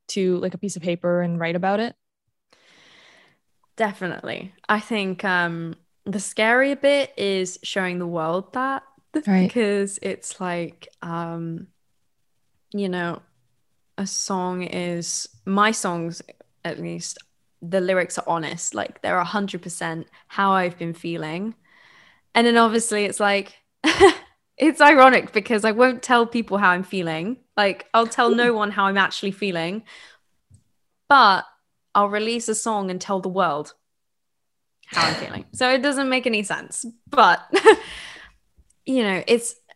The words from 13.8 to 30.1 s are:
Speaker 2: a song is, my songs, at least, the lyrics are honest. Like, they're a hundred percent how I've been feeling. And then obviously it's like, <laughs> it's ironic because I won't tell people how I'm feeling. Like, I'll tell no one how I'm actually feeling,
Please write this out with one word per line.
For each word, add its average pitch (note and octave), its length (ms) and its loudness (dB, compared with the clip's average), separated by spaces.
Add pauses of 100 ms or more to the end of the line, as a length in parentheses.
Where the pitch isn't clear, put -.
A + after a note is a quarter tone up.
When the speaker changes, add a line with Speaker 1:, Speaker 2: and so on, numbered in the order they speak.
Speaker 2:
a G3 100 -6
song F3+ 560 -4
is, F3 640 -6 (180)
my G3+ 260 2
songs, E3+ 500 -6 (420)
at - 160 -8
least, E3+ 380 -10 (440)
the F3 200 -2
lyrics F3+ 360 -2
are - 100 -6
honest. E3 460 -4
Like, - 280 -8
they're F#3+ 180 -2
a F3 60 0
hundred G3 380 -6
percent E3 440 -10 (200)
how G3 240 0
I've F3+ 260 0
been E3+ 160 -6
feeling. E3+ 600 -8 (800)
And A#3 120 4
then A#3 100 4
obviously G#3+ 480 2
it's - 140 -4
like, G3+ 360 0 (280)
<laughs> - 720 2
it's D4+ 240 2
ironic C4 520 8
because G#3+ 320 0
I A3 60 4
won't B3 320 2
tell A#3+ 240 4
people A3+ 300 -2
how G3+ 120 4
I'm F3+ 140 2
feeling. F3 540 -6 (200)
Like, G3 360 0
I'll A3+ 140 4
tell A#3 260 2
no A#3+ 200 2
one G#3 180 -2
how G3 140 0
I'm G3 120 0
actually G3 340 -2
feeling, F#3+ 520 -6 (1300)